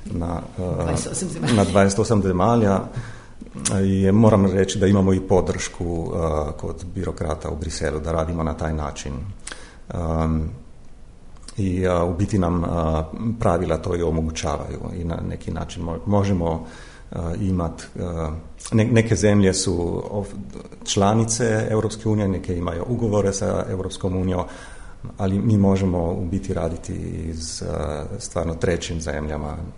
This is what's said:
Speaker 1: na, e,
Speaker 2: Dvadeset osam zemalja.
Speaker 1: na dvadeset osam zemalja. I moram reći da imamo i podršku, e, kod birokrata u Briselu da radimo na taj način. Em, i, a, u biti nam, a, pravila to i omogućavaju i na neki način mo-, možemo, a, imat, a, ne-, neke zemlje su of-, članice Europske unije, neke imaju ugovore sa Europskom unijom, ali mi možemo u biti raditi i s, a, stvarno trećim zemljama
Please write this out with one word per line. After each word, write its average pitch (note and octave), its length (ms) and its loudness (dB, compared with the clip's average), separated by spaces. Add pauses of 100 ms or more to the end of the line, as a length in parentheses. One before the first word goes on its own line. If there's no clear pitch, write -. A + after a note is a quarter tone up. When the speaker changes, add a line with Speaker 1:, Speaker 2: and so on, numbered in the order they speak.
Speaker 1:
na, E2+ 360 -4 (180)
e, F#2 40 -4
Speaker 2:
Dvadeset E2 500 -2
osam F#3 160 -4
zemalja. D3+ 260 0
Speaker 1:
na G#2 100 6
dvadeset G2 340 4
osam G#2 240 4
zemalja. G2 580 4 (1040)
I F#2+ 280 4
moram G#2+ 340 8
reći F#2+ 320 2
da F#2+ 80 4
imamo F#2+ 260 6
i F#2+ 80 4
podršku, F2 640 0
e, E2 760 -2
kod D#2+ 240 -8 (100)
birokrata D#2+ 560 -4
u D#2 60 -4
Briselu D2+ 440 -2
da D#2+ 120 -2
radimo D#2+ 300 0
na D#2 120 0
taj D#2+ 180 -2
način. D2 400 -6 (840)
Em, D#2+ 560 0 (1040)
i, F#2 300 0
a, F2 180 4
u F2 100 0
biti G2 240 2
nam, F2 260 2
a, D#2+ 400 0 (360)
pravila E2+ 360 2
to F2 200 -2
i F2 60 0
omogućavaju D#2+ 800 -2 (160)
i E2+ 80 -6
na E2+ 140 -4 (100)
neki E2+ 220 -8
način E2 320 -6
mo-, E2+ 240 -4
možemo, F#2+ 600 2 (460)
a, E2+ 280 -4
imat, F2+ 420 0 (180)
a, E2 300 -4 (420)
ne-, A2 120 6
neke A2+ 320 4
zemlje G2 380 6
su F2 560 0
of-, G2+ 240 -6 (500)
članice A2 840 4
Europske G#2+ 380 0
unije, G#2 200 4
neke F2+ 280 -2
imaju F2 320 -2
ugovore G#2 440 2
sa F#2+ 360 0
Europskom F#2 480 -2
unijom, F#2 280 0 (720)
ali G2 200 2
mi G#2+ 200 4
možemo F#2+ 540 4
u G2 120 -2
biti F#2 300 -2
raditi E2+ 380 -4
i E2+ 420 -6
s, D#2+ 280 -8
a, D2+ 420 -4 (140)
stvarno E2 360 -4
trećim E2 460 -2
zemljama D2+ 560 -4 (220)